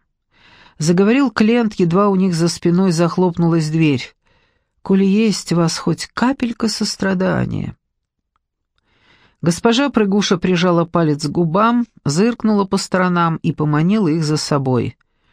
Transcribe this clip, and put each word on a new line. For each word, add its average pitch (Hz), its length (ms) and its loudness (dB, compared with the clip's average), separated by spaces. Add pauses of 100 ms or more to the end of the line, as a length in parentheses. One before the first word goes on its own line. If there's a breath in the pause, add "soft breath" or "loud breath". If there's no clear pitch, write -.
(800 soft breath)
заговорил 202 520 2
Клент, 220 440 2
едва 190 340 2
у 196 60 2
них 185 200 0
за 170 140 0
спиной 175 440 0
захлопнулась 170 760 0
дверь, 151 440 0 (680)
«коли 196 220 2
есть 202 480 0
у 165 40 2
вас 165 220 0
хоть - 280 -4
капелька 240 600 -4
сострадания». 190 1040 -4 (1700 soft breath)
Госпожа 233 480 0
Прыгуша 202 480 0
прижала 175 480 0
палец 156 400 0
к 147 60 -4
губам, 202 560 0 (180)
зыркнула 208 600 0
по 196 120 -2
сторонам 175 600 0
и 165 160 -2
поманила 160 560 0
их 160 160 0
за 151 120 0
собой. 127 600 -2 (360)